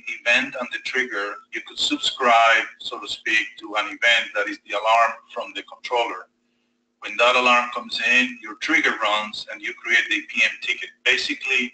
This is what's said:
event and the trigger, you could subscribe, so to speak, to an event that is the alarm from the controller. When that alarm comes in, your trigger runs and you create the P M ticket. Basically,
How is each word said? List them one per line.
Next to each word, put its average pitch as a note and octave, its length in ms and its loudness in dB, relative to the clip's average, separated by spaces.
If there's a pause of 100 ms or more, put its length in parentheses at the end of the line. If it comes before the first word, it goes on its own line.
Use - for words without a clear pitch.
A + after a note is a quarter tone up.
(200)
event B2+ 400 0
and B2 120 -6
the - 140 -6
trigger, A#2+ 480 -4 (200)
you - 140 -6
could - 100 -16
subscribe, A#2 840 4 (160)
so A2+ 220 -10
to G#2+ 60 -14
speak, - 380 0 (140)
to G#2 200 -10
an G2+ 80 -2
event A#2 380 2 (100)
that - 120 0
is - 180 -8
the A2 80 -10
alarm A2+ 400 4 (200)
from - 220 -8
the - 80 -10
controller. - 680 -4 (720)
When G#2 160 -10
that - 180 6
alarm B2 380 4
comes A#2 260 -6 (160)
in, - 260 2
your - 140 -14
trigger - 460 0
runs G#2+ 500 -2
and G#2 100 -14
you A2+ 120 -8
create A2+ 360 0
the - 200 0
P - 140 -2
M - 80 2 (100)
ticket. - 280 -6 (140)
Basically, B2 720 -2